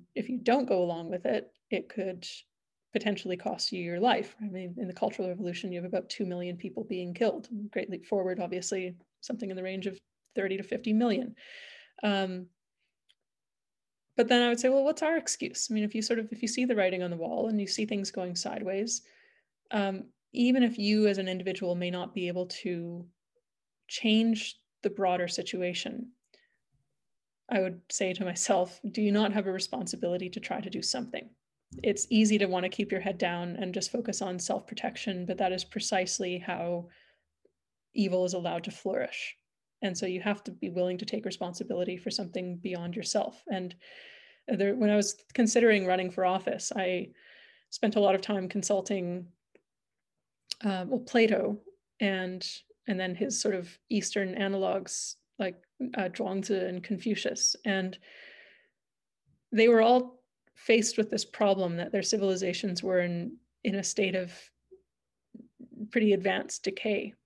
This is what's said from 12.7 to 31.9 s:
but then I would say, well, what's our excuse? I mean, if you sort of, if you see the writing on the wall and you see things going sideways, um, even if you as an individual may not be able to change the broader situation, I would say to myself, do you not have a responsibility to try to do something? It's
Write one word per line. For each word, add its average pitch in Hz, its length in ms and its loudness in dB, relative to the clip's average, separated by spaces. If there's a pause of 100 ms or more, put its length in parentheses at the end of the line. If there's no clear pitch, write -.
but 226 120 6
then 240 140 8
I 240 60 4
would 240 100 2
say, 247 100 4
well, 269 160 6
what's 302 180 0
our 320 140 4
excuse? - 540 -4
I 226 40 -2
mean, 214 100 2
if 208 100 -2
you 220 80 -2
sort 226 160 0
of, 220 140 -2
if 220 100 -10
you 240 60 0
see 247 160 0
the 247 100 2
writing 185 280 2
on 180 80 -2
the 170 60 -4
wall 165 320 -2
and 214 120 0
you 202 60 -2
see 214 200 -2
things 202 240 -2
going 180 240 -4
sideways, 196 680 -4 (680)
um, 196 340 -2 (280)
even 254 300 6
if 233 160 4
you 214 280 4
as 196 120 4
an 190 100 -2
individual 185 460 -2
may 175 160 -2
not 180 240 -4
be 180 120 -2
able 180 200 -2
to 175 600 -6 (800)
change 220 720 2 (240)
the 202 80 2
broader 180 380 2
situation, 180 840 -4 (1400)
I 214 120 2
would 180 200 -2 (100)
say 185 220 0
to 180 120 -4
myself, 180 560 0 (100)
do 208 120 -2
you 208 100 4
not 208 200 4
have 202 140 0
a 190 60 0
responsibility 185 800 -4
to 208 100 -10
try - 200 -4
to 196 100 -8
do - 120 -6
something? - 460 -4 (540)
It's 202 280 2